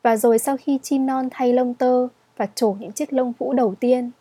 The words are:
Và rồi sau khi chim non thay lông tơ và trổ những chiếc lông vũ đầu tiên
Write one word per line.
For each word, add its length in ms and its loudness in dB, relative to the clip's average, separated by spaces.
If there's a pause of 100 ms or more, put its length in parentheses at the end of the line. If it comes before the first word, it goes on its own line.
Và 140 4
rồi 220 4
sau 180 -2
khi 260 -2
chim 240 -2
non 240 -2
thay 220 0
lông 220 0
tơ 340 2 (280)
và 180 -4
trổ 240 0
những 140 -14
chiếc 200 -6
lông 260 0
vũ 140 -4
đầu 220 0
tiên 360 0 (100)